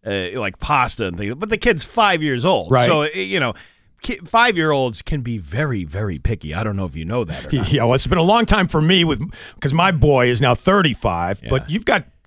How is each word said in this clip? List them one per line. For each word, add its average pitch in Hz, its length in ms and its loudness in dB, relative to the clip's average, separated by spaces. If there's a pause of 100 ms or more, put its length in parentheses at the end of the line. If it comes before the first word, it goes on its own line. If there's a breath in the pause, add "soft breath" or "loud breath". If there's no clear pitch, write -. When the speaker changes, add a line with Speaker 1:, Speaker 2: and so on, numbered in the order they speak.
Speaker 1:
uh, 98 320 -6
like, 101 220 -6
pasta 127 480 -2
and 85 100 -6
things. 104 160 -6
But 185 140 -8
the 214 100 -2
kid's 202 260 0
five 196 380 2
years 131 220 -2
old, 139 260 0
Speaker 2:
Right. 123 160 6
Speaker 1:
so, 156 160 4
uh, 151 100 0
you 190 280 -4
know, 123 140 -2 (480 loud breath)
ki-, - 220 -8
five-year-olds 156 760 2
can 156 200 -4
be 117 160 -6
very, 104 440 -4
very 87 380 -6
picky. 78 340 -4
I 92 80 -4
don't 107 140 -4
know 98 100 -2
if 76 80 -10
you 80 100 -8
know 113 200 -2
that - 280 -6
or 147 60 0
not. 107 140 0
Speaker 2:
<laughs> - 0 -
Yeah, 131 120 2
well, 120 100 2
it's 135 120 0
been 175 120 2
a 165 40 2
long 214 240 4
time 202 220 2
for 160 120 0
me 175 220 4
with, 151 180 0 (400 loud breath)
'cause 139 140 -2
my 175 160 4
boy 135 380 4
is 120 120 0
now 123 140 4
thirty-five, 107 880 0
Speaker 1:
Yeah. - 80 -12
Speaker 2:
but 131 180 -2
you've 190 160 -4
got - 200 0 (220)